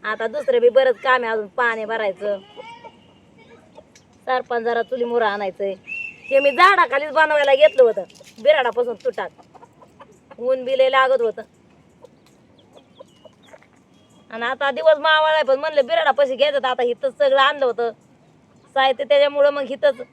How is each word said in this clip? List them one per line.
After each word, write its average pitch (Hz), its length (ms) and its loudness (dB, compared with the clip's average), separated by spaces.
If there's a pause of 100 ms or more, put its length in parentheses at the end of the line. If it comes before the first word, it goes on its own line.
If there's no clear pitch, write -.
आता 214 240 -6
दुसरं 247 340 -2
बी 240 80 6
बरंच 254 260 2
काम 254 280 0
आहे 226 80 -6
अजून, 214 160 -6
पाणी 226 380 -4
भरायचं, 208 540 -4 (1900)
सरपण 254 380 -4
जरा 233 180 -2
चुली 240 220 -6
मुरं 240 220 -2
आणायचंय. 202 480 -6 (560)
हे 269 100 2
मी 277 120 2
झाडाखालीच 302 600 2
बनवायला 294 440 2
घेतलं 277 280 4
होतं 214 200 2 (400)
बिराडापासून 247 520 0
तुटाक, 190 340 -8 (1080)
ऊन 254 260 -2
बी 269 120 -4
लय 262 120 4
लागत 262 320 2
होतं. 220 200 -4 (3000)
आणि 226 140 -10
आता 269 260 -4
दिवस 311 280 2
मावळाय 311 440 2
पण 262 160 0
म्हणलं 294 260 -2
बिराडापाशी 277 500 0
घ्यायचं, 277 240 0
तर 262 80 -4
आता 254 160 -2
इथंच 240 340 -4
सगळं 269 240 2
आणलं 277 240 0
होतं 233 260 -4 (840)
साहित्य, 269 300 0
त्याच्यामुळं 285 460 2
मग 285 220 -6
इथंच 269 300 -2 (120)